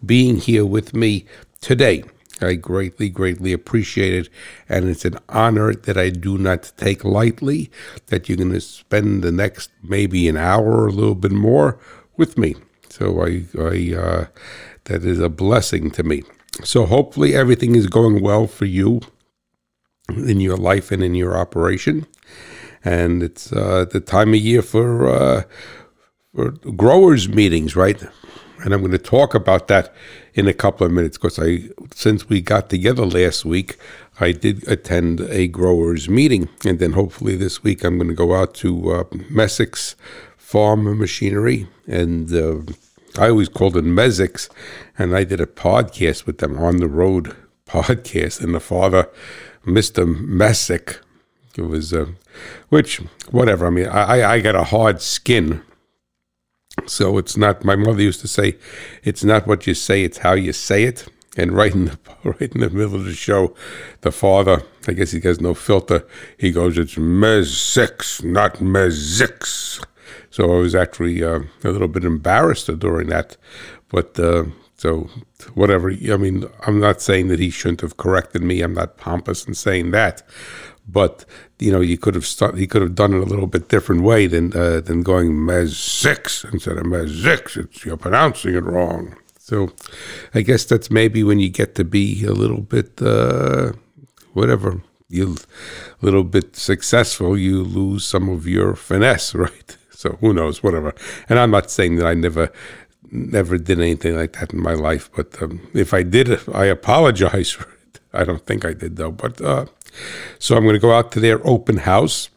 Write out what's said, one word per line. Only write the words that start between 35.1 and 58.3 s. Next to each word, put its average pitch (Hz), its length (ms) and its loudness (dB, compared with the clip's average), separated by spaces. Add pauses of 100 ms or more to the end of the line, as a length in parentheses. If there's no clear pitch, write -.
a 92 260 -2
growers' 85 640 0
meeting. 110 400 2 (160)
And 92 120 2
then 82 140 0
hopefully 95 440 -2
this 92 280 -6
week 98 200 -2
I'm 90 140 0
gonna 85 160 -2
go 87 220 2
out 92 200 0
to, 87 360 -2
uh, 87 120 -2 (260)
Messick's - 680 -2 (420)
Farm 104 600 2
Machinery. 101 680 -2 (200)
And, 85 460 -2
uh, 80 240 0 (600)
I 104 120 4
always 107 200 2
called 95 280 2
it 80 80 0
Messick's, 95 640 0 (480)
and 90 180 0
I 98 80 2
did 90 180 -2
a - 40 0
podcast 92 800 0
with - 140 -8
them, 76 180 -4
on 87 200 2
the 87 100 0
road 87 480 0 (160)
<laughs> - 140 -20
podcast. - 760 -4
And 82 120 -2
the 80 60 -2
father, 92 500 2 (560)
Mister 92 400 2
Messick, 90 920 0 (580)
it - 40 -8
was, 80 320 -6
uh, 78 140 -2 (640)
which, - 280 2 (320)
whatever. 107 380 2
I - 20 2
mean, 90 180 0
I, 104 320 2
I, 104 140 4
I 117 80 4
got 104 140 0
a 87 100 2
hard 107 360 2
skin. 80 600 0 (1200)
So 98 320 0
it's - 200 -4
not, 104 280 2
my 98 100 4
mother 104 260 2
used 101 200 0
to - 60 -10
say, - 300 -2 (460)